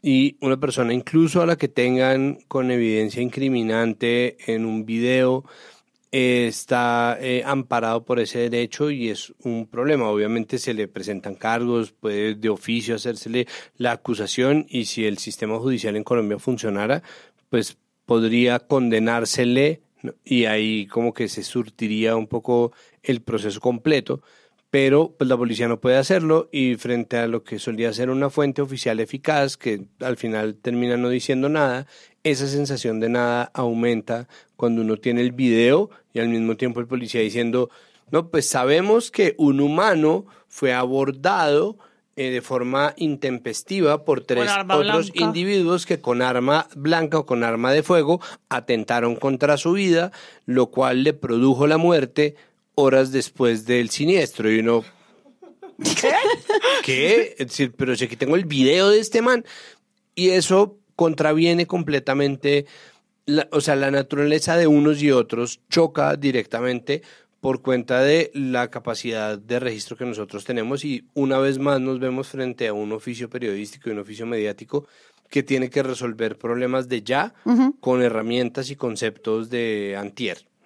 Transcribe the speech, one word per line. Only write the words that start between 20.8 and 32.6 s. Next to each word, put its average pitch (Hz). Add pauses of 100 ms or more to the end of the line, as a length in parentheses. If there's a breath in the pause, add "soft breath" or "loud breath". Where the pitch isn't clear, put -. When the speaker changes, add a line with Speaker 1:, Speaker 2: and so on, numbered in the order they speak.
Speaker 1:
como 117
que 113
se 98
surtiría 110
un 110
poco 120 (300 soft breath)
el 123
proceso 104
completo, 131 (480 soft breath)
pero 143
pues 135
la 127
policía 117
no 117
puede 127
hacerlo 160
y 127
frente 120
a 117
lo 117
que 104
solía 113
ser 120
una 135
fuente 143
oficial 127
eficaz, 139
que 101 (120)
al 127
final 110
termina 120
no 123
diciendo 131
nada, 143 (360 soft breath)
esa 139
sensación 135